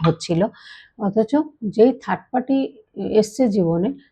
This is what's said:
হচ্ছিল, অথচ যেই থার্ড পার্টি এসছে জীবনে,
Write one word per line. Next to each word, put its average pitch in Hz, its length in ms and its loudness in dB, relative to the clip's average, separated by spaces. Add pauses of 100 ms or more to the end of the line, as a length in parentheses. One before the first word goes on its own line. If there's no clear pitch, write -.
হচ্ছিল, 165 380 0 (560)
অথচ 214 340 -2 (320)
যেই 214 280 4 (100)
থার্ড 190 280 -6
পার্টি 254 280 -2 (540)
এসছে 214 360 0
জীবনে, 180 420 0 (220)